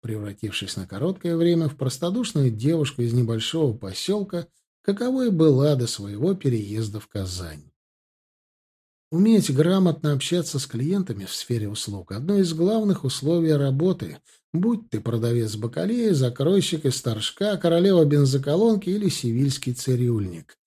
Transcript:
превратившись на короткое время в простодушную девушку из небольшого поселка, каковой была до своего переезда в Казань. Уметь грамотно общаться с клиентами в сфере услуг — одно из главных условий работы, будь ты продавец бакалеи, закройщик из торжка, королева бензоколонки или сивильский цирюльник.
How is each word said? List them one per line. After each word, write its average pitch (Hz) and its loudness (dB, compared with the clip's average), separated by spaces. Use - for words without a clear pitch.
превратившись 104 -8
на 95 -8
короткое 170 -4
время 170 2
в 135 -8
простодушную 165 -2
девушку 135 -2
из 117 0
небольшого 120 0
поселка, 180 -6
каковой 247 0
была 151 6
до 120 -2
своего 104 -2
переезда 107 -4
в - -20
Казань. 90 -8
Уметь 190 4
грамотно 160 2
общаться 143 -2
с - -8
клиентами 139 -4
в 98 -12
сфере 107 -4
услуг — 101 -10
одно 156 0
из 175 2
главных 196 0
условий 156 0
работы, 139 0
будь 202 -2
ты 107 -4
продавец 113 -2
бакалеи, 190 -2
закройщик 151 0
из 131 0
торжка, 123 -4
королева 175 4
бензоколонки 147 2
или 202 0
сивильский 127 -2
цирюльник. 113 -2